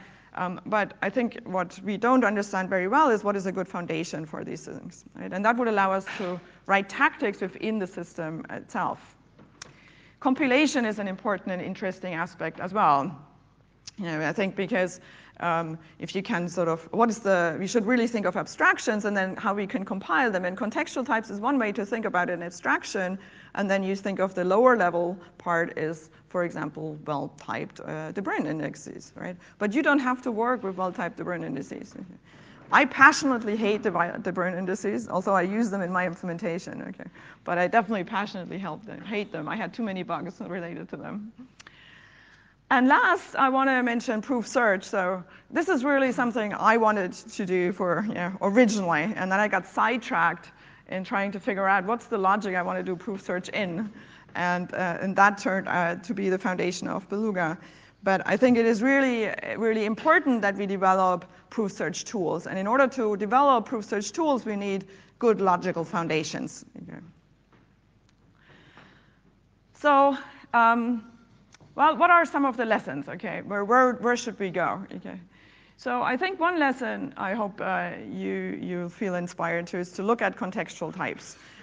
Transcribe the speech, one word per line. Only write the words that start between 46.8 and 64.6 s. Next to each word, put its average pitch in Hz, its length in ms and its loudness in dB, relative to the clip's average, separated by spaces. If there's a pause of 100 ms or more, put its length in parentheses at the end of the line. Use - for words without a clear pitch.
to - 320 -8
do 180 260 2
for, 180 340 0
you 226 60 -4
know, 180 300 -4
originally, 196 720 4
and 185 160 -2
then 190 80 4
I 214 80 4
got 190 180 0
sidetracked 214 840 0 (360)
in 185 160 -6
trying 202 280 -2
to 196 80 -8
figure 196 260 0
out 190 180 4
what's 226 220 -2
the 220 120 -2
logic 190 360 2
I 180 80 0
wanna 185 200 -2
do 180 140 -4
proof 190 260 -8
search 180 280 -4
in. 202 420 -4 (420)
And, 180 400 0
uh, 175 260 -2
and 190 160 -2
that 202 220 6
turned, 190 300 -2
uh, 175 280 0
to 190 180 -8
be 196 140 -2
the 185 100 2
foundation 180 500 -2
of 180 200 -6
Beluga. 190 500 -2 (440)
But 190 240 4
I 190 100 2
think 247 200 6
it 226 100 6
is 226 160 4
really, 254 480 4 (260)
really 220 280 2
important 254 580 4
that 202 140 2
we 202 100 -2
develop 185 580 2 (260)
proof - 220 -2
search - 320 -4
tools. 170 420 -4
And 190 120 -6
in 190 80 -2
order 262 220 4
to 214 280 0
develop 240 500 4
proof 220 180 -4
search 208 280 -4
tools, 294 320 0
we 214 100 -4
need 196 320 -2 (320)